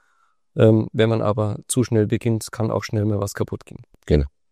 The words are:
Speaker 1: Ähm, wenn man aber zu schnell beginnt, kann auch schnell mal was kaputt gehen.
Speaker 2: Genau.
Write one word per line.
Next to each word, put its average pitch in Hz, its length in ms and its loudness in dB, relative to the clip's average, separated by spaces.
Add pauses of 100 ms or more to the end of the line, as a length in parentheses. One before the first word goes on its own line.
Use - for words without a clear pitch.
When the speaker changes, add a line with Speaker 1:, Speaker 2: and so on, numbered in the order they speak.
(560)
Speaker 1:
Ähm, 110 360 6
wenn 113 160 2
man 113 140 0
aber 104 460 -2
zu 123 160 0
schnell 110 240 0
beginnt, 113 420 -4
kann 113 220 -4
auch 101 100 -2
schnell 104 220 -4
mal 104 160 -2
was 101 140 -6
kaputt - 320 -6
gehen. - 160 -20 (240)
Speaker 2:
Genau. 71 200 2 (260)